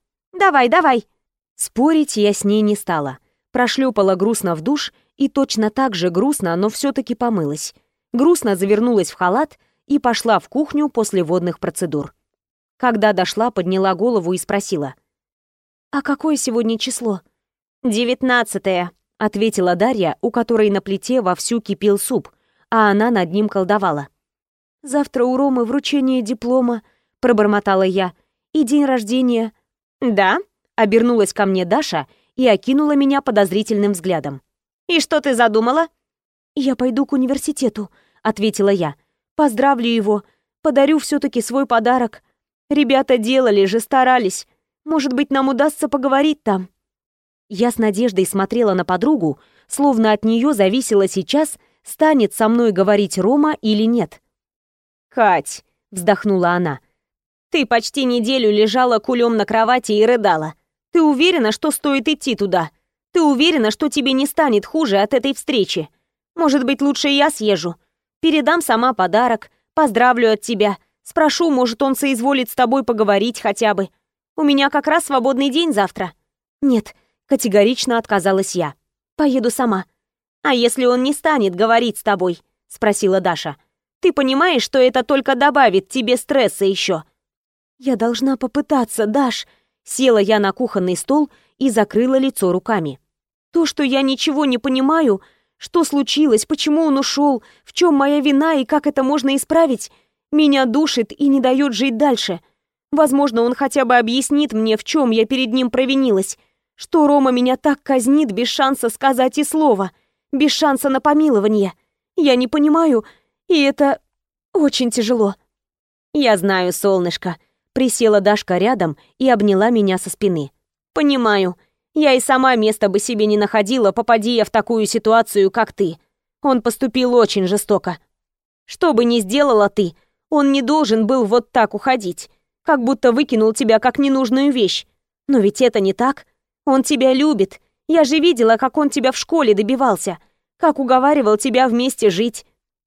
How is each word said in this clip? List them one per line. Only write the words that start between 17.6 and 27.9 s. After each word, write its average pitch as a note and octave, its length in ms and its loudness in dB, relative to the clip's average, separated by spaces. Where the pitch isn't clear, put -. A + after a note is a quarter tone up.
«Девятнадцатое», — A#3 1080 -2
ответила G3+ 580 0
Дарья, G3 460 0
у - 100 -2
которой A3+ 380 0
на G3 100 0
плите G3 400 -4
вовсю G3 400 -2
кипел G3+ 400 -2
суп, G#3 300 -6
а A3 200 2
она G#3+ 220 2
над F3+ 220 0
ним G#3 160 0
колдовала. F#3 580 -2
«Завтра C4+ 420 -2
у B3+ 100 0
Ромы B3+ 300 0
вручение C4 560 -2
диплома», — A#3+ 600 -2
пробормотала G#3 640 2
я, — F#3 300 -2